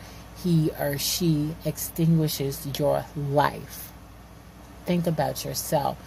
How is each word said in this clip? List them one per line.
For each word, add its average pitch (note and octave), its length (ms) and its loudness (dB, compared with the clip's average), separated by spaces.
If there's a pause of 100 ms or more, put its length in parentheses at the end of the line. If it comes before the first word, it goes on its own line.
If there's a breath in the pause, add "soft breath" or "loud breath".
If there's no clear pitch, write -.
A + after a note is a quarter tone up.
(420 loud breath)
he E3 360 4
or C#3+ 200 -2
she D#3 680 0
extinguishes D#3 1120 0
your C#3 260 2 (120)
life. C#3+ 760 0 (960)
Think F3 220 2
about D3 380 0
yourself. C#3 520 0 (100)